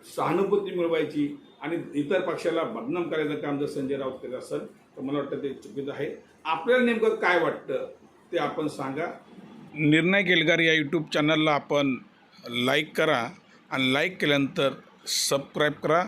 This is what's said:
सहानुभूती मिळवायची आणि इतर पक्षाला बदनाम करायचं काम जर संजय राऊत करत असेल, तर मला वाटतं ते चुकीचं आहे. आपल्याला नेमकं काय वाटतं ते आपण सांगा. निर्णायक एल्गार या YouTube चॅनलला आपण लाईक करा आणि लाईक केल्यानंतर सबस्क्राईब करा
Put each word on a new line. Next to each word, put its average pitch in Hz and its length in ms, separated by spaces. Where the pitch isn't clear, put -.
सहानुभूती 185 580
मिळवायची 151 640
आणि 160 160
इतर 147 260
पक्षाला 165 420
बदनाम 127 400
करायचं 151 320
काम 143 240
जर 143 80
संजय 135 300
राऊत 131 160
करत 127 200
असेल, 147 340
तर - 340
मला 139 180
वाटतं 139 240
ते 139 60
चुकीचं 135 440
आहे. 135 240
आपल्याला 240 400
नेमकं 220 240
काय 180 340
वाटतं - 460
ते 170 60
आपण 151 280
सांगा. 143 400
निर्णायक 160 520
एल्गार 160 320
या 160 160
YouTube 156 400
चॅनलला 156 380
आपण 143 440
लाईक 131 480
करा 147 320
आणि 131 220
लाईक 147 280
केल्यानंतर 143 500
सबस्क्राईब - 680
करा 160 360